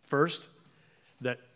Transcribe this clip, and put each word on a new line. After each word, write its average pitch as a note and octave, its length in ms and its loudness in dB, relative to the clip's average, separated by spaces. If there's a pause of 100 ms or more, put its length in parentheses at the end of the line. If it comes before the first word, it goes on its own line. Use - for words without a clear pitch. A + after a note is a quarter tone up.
First, D#3 440 0 (720)
that B2 220 -4 (140)